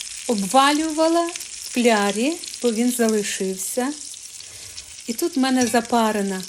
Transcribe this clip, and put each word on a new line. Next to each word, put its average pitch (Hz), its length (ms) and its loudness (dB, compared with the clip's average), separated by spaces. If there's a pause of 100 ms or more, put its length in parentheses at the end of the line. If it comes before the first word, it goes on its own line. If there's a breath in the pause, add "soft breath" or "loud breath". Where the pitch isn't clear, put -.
(260)
Обвалювала 302 1080 2
в - 400 -12
клярі, 220 580 4 (300)
бо 240 100 2
він 233 180 2
залишився. 220 1000 -2 (1120 loud breath)
І 233 60 -4
тут 339 240 -2
в 262 40 2
мене 254 260 4
запарена 214 840 2